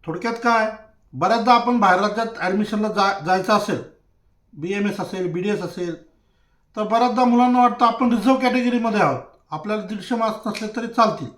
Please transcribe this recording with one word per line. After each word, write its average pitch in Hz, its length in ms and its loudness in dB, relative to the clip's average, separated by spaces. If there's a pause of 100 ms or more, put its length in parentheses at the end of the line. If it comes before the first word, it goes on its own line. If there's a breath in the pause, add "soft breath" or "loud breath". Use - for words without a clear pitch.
थोडक्यात 202 280 -6
काय, 226 380 0 (400)
बऱ्याचदा 214 420 2
आपण 240 240 2
बाहेर 190 220 4
राज्यात 214 260 -2 (140)
ॲडमिशनला 208 480 -2
जा-, 196 360 -2
जायचं 185 280 0
असेल, - 400 -2 (600)
बीएमएस 190 480 -4
असेल, 180 320 -6
बीडीएस 190 280 -2
असेल, 175 420 -8 (720)
तर 202 60 -4
बऱ्याचदा 233 420 2
मुलांना 247 360 4
वाटतं 247 260 4
आपण 233 240 2
रिझर्व्ह 240 300 2
कॅटेगरीमध्ये 240 600 0
आहोत, 151 200 2 (300)
आपल्याला 208 320 -6
दीडशे 202 320 -6
मार्क्स 226 320 -2
नसले 214 300 -6
तरी 233 100 -6
चालतील. 208 400 0 (120)